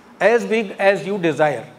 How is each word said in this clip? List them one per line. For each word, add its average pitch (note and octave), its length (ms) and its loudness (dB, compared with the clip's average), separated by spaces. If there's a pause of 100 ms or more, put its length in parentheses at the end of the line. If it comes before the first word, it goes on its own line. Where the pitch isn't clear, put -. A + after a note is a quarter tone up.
(200)
as G#3 260 2
big G#3 320 -4
as G3 300 2
you G3+ 100 -4
desire D3+ 500 0 (120)